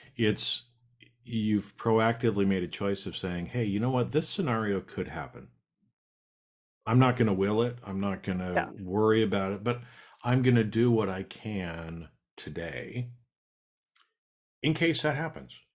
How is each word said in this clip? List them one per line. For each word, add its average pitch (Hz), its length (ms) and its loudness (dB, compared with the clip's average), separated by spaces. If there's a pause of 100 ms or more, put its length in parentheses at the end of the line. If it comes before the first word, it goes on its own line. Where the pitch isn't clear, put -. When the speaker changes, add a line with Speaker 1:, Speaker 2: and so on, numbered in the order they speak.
(180)
Speaker 1:
It's, - 460 0 (600)
you've 107 540 0
proactively 113 680 2
made 95 180 2
a 87 40 -4
choice 98 380 -4
of 87 100 -8
saying, 87 300 -6
"Hey, 123 180 -2
you 101 160 -2
know 120 120 0
what? 123 200 0
This 160 160 0
scenario 110 540 -2
could 90 260 -8
happen. 69 400 -12 (1400)
I'm 117 140 6
not 127 160 6
gonna 110 180 2
will 101 280 2
it. 120 220 -2
I'm 98 180 -6
not 98 220 -4
gonna 92 300 -4
Speaker 2:
Yeah. - 160 -2 (140)
Speaker 1:
worry 107 400 4
about 98 300 0
it, 101 100 -8
but 120 180 -2 (420)
I'm 127 180 4
gonna 120 220 6
do 113 280 4
what 107 180 2
I 95 140 -4
can 85 840 -8 (280)
today 85 720 -8 (1500)
in 156 120 2
case 165 280 0
that 147 140 0
happens. 156 440 -10 (160)